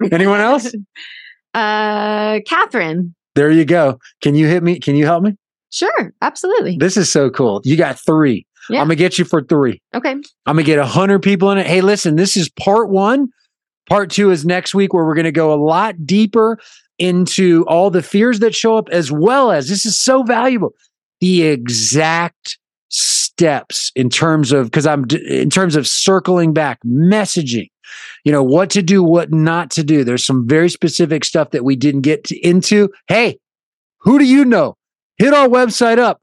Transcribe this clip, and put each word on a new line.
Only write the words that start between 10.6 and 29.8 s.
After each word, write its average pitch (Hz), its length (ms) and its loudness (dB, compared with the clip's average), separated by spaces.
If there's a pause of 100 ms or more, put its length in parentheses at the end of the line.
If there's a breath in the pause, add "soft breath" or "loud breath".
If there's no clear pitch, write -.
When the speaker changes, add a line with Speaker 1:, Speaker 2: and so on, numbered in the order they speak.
Speaker 1:
get 151 160 2
a 143 80 0
hundred 196 380 0
people 196 260 2
in 196 80 0
it. 185 80 -2
Hey, 180 160 0
listen, 185 360 0
this 190 200 0
is 160 120 -2
part 202 420 0
one. 233 380 0 (600)
Part 196 220 0
two 202 180 2
is 160 160 0
next 180 300 -4
week, 196 180 0
where 170 120 0
we're 156 100 -2
gonna 160 160 -2
go 156 200 0
a 151 60 0
lot 165 480 -2
deeper 220 540 0 (400 soft breath)
into 180 680 2
all 175 220 2
the 175 140 -2
fears 214 380 0
that 226 120 0
show 226 240 0
up, 214 140 -4
as 160 200 -2
well 226 400 2
as, 143 180 -2
this 196 180 -4
is 196 120 -4
so 262 220 2
valuable, 233 540 -2 (440)
the 180 220 2
exact 151 1160 -2 (300)
steps - 1040 -4
in 127 160 -2
terms 156 400 0
of, 135 180 0
'cause 147 160 -2
I'm 143 220 0
d-, 135 340 -4
in 135 80 0
terms 180 260 0
of 139 120 0
circling 180 680 0
back, 147 320 -2
messaging, 156 840 0 (540 loud breath)
you 147 80 0
know, 143 120 2
what 160 280 2
to 202 120 0
do, 185 200 4
what 165 280 2
not 160 400 -2
to 160 120 -4